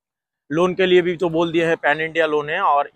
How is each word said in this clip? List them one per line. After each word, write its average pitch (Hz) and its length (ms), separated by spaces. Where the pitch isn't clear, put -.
loan 175 240
के 185 120
लिए 180 160
भी 175 140
तो 175 140
बोल 165 220
दिया 165 160
है, 165 80
pan 151 240
India 160 260
loan 151 240
है। 175 100
और 151 360